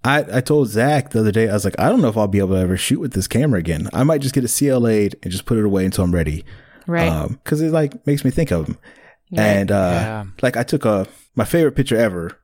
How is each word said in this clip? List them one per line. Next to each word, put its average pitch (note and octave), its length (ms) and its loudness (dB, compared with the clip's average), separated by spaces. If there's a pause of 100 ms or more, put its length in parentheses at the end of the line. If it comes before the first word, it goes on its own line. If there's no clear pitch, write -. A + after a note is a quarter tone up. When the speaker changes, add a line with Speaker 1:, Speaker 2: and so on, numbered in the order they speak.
Speaker 1:
I, C#3+ 280 2
I B2+ 80 2
told C#3+ 280 2
Zach B2+ 420 0
the A2 100 0
other G#2+ 120 2
day, A2+ 160 2
I G2 40 0
was G#2 120 -2
like, - 140 -2
"I B2+ 100 2
don't A#3+ 120 4
know C3+ 80 2
if G#2+ 80 -2
I'll G#2+ 120 2
be G2+ 100 2
able F#2+ 180 2
to F#2 60 2
ever F#2 140 0
shoot - 240 -2
with D3+ 120 -6
this F#2+ 160 -2
camera A#2+ 320 0
again. E2 320 -4
I G2+ 120 0
might D3+ 160 2
just C3+ 140 -4
get B2+ 100 2
a A#2 40 -4
C C#3+ 200 0
L B2 180 2
A G#2+ 180 2 (180)
and F#2 80 -8
just F#2+ 160 -8
put A#2 120 0
it G#2+ 60 2
away G2 200 2
until F#2+ 200 0
I'm F2 100 2
ready." D#2+ 300 -2 (420)
Speaker 2:
Right. E3+ 220 0
Speaker 1:
Um, D#3 360 -4
'cause D3+ 160 -2
it, D#3+ 120 0
like, D#3 340 -2
makes C#3+ 180 0
me - 60 2
think - 200 -2
of E2 160 0
him. - 120 -8 (520)
Speaker 2:
Right. A2 140 0
Speaker 1:
And, G3 260 2
uh, F#2 220 2
Speaker 3:
Yeah. A2 320 -2 (180)
Speaker 1:
like, B2 140 0
I A#2 60 -2
took - 220 -2
a, G2+ 220 2 (300)
my A2+ 80 0
favorite D#3+ 320 2
picture C3+ 200 0
ever F2+ 360 0 (120)